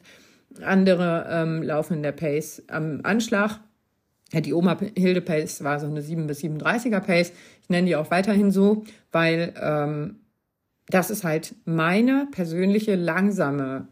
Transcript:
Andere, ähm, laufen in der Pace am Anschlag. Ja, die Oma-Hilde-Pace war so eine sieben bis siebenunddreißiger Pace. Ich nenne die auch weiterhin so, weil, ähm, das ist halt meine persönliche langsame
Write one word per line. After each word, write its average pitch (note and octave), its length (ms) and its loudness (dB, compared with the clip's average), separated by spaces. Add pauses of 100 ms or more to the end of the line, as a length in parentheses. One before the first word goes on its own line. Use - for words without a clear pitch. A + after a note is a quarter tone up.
(600)
Andere, F3+ 680 4
ähm, D#3+ 360 -2
laufen D3+ 300 -2
in D3+ 100 -2
der C#3+ 80 -2
Pace D3+ 560 -4
am D#3 360 -6
Anschlag. G#3+ 560 0 (720)
Ja, D#3+ 100 0
die C#3+ 120 -4
Oma-Hilde-Pace F3 1080 0
war C#3+ 160 -2
so D3+ 80 -6
eine D3+ 160 -6
sieben D#3 240 -4
bis D3 120 -6
siebenunddreißiger F#3+ 640 -2
Pace. E3+ 300 2 (320)
Ich - 60 -10
nenne F3+ 180 2
die E3 80 2
auch D3+ 160 -4
weiterhin G3+ 400 4
so, G3+ 320 4 (280)
weil, E3 480 0
ähm, D3+ 580 -2 (680)
das F#3 220 2
ist G#3 140 -6
halt D#3+ 320 -4 (100)
meine G#3+ 640 2
persönliche F#3+ 640 0
langsame E3 1000 0